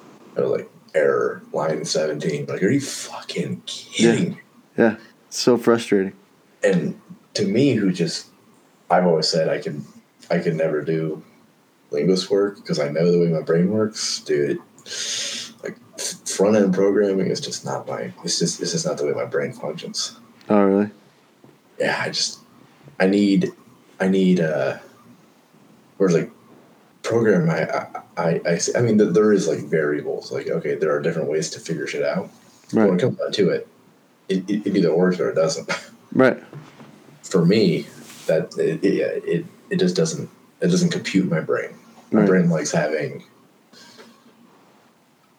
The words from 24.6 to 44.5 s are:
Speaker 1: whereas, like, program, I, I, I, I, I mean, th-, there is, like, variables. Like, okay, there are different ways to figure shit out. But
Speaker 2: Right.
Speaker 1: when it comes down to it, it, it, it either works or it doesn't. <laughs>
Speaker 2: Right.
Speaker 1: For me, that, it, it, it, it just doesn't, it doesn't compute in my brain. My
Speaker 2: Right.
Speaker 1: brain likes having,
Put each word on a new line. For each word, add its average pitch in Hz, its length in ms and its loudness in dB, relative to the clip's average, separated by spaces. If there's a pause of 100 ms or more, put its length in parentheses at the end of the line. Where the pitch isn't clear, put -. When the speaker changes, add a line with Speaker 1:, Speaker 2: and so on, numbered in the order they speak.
Speaker 1:
whereas, 92 180 2
like, 78 160 0 (720)
program, 104 480 2
I, 80 180 0
I, - 180 -4 (300)
I, 85 300 0
I, 87 140 0 (160)
I 113 40 2
mean, 113 180 4
th-, 90 140 4
there 107 200 6
is, 85 160 2
like, 71 160 0
variables. 73 640 -2
Like, 67 180 -6
okay, 73 280 -4
there - 180 0
are 147 80 -2
different 80 260 -2
ways 78 220 -2
to - 100 -14
figure 76 280 -6
shit 71 160 -4
out. 78 260 -4 (420)
But 110 80 2
Speaker 2:
Right. 104 100 4
Speaker 1:
when 90 80 2
it - 40 -2
comes - 160 0
down - 140 -6
to 87 180 2
it, - 160 -4 (640)
it, 92 200 -2
it, - 180 -4
it - 100 -2
either 85 180 2
works 90 240 2
or 69 120 0
it - 40 -4
doesn't. - 420 -2
<laughs> - 140 -14 (260)
Speaker 2:
Right. 127 240 4 (840)
Speaker 1:
For 85 200 2
me, 95 440 2 (400)
that, - 280 0
it, 78 280 -2
it, 76 420 0
it, 85 200 -2 (220)
it 190 120 -2
just 90 160 2
doesn't, 87 340 -2 (300)
it 87 80 0
doesn't 90 220 2
compute - 340 -2
in - 60 -2
my 78 100 -2
brain. - 300 -4 (420)
My 107 80 4
Speaker 2:
Right. 101 80 4
Speaker 1:
brain 90 220 4
likes 78 200 -2
having, 76 540 -4 (2250)